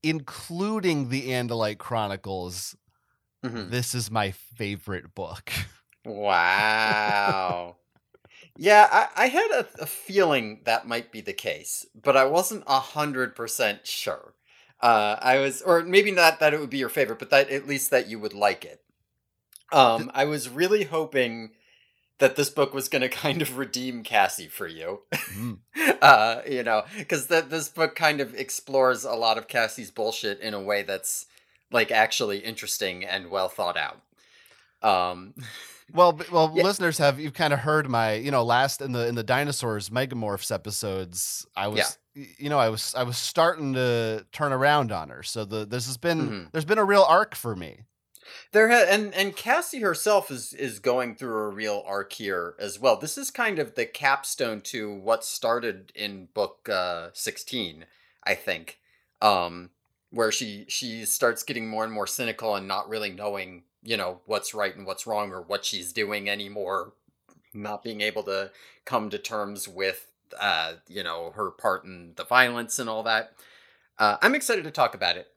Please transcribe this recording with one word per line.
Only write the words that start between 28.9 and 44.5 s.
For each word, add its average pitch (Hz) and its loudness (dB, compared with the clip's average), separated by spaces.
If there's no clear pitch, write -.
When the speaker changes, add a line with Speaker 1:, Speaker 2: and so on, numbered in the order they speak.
Speaker 2:
a 117 -4
lot 113 2
of 113 -10
Cassie's 113 -4
bullshit 107 -4
in 107 -6
a 101 -8
way 101 -2
that's, - -6
like, 117 4
actually 110 2
interesting 101 -6
and 92 -6
well 95 0
thought 87 -4
out. 76 -6
Um, 92 0
<laughs> 131 -14
Speaker 1:
Well, 175 8
b-, 156 -6
well, 160 4
Speaker 2:
Yeah. 170 4
Speaker 1:
listeners 185 2
have, 143 4
you've 151 -8
kinda 147 2
heard 147 2
my, 113 2
you 120 -4
know, 127 4
last 123 4
in 127 -6
the, 120 0
in 120 -2
the 113 -4
Dinosaurs 123 -2
Megamorphs 117 -4
episodes, 95 -6
I 98 -2
was, 107 -2
Speaker 2:
Yeah. 143 -16
Speaker 1:
y-, 98 -20
you 143 -6
know, 147 2
I 117 4
was, 107 -4
I 127 -2
was 120 -4
starting 160 0
to 117 0
turn 147 -2